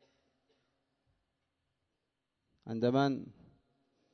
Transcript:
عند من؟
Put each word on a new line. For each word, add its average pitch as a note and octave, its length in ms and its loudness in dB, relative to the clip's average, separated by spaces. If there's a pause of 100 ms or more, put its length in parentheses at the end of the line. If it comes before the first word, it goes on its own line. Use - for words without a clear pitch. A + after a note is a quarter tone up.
(2750)
عند A2+ 180 -2
من؟ C3 400 2 (880)